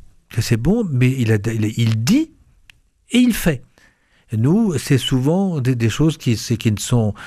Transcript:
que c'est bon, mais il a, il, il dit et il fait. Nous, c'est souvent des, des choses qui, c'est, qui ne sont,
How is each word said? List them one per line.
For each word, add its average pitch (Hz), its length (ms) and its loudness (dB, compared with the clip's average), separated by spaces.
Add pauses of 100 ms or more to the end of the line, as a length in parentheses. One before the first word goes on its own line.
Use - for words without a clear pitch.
(280)
que 113 140 -4
c'est 117 160 0
bon, 196 300 0
mais 127 220 2
il 123 220 0
a, 107 140 2
il, 110 300 -2
il 113 280 0
dit 269 280 2 (800)
et 233 60 2
il 247 140 4
fait. 156 300 -2 (680)
Nous, 160 460 2
c'est 135 200 0
souvent 156 640 0
des, 127 160 0
des 113 140 0
choses 151 260 0
qui, 117 200 -2
c'est, 113 200 -4
qui 110 160 0
ne 101 60 -2
sont, 110 360 0 (120)